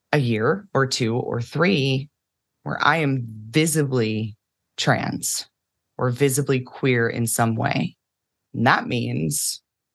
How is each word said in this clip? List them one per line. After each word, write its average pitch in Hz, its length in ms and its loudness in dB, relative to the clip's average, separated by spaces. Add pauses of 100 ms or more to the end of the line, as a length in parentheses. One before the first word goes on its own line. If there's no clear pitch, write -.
(140)
a 151 40 4
year 123 540 0
or 135 140 2
two 117 300 0
or 120 260 -2
three 135 680 0 (540)
where - 200 -6
I 156 160 4
am 135 280 0 (240)
visibly 127 840 0 (420)
trans - 680 -2 (520)
or 127 100 0
visibly 131 520 2
queer 127 480 0
in 117 180 -2
some 113 280 0
way. - 420 -2 (580)
And 117 120 0
that 135 200 2
means 123 760 -4 (320)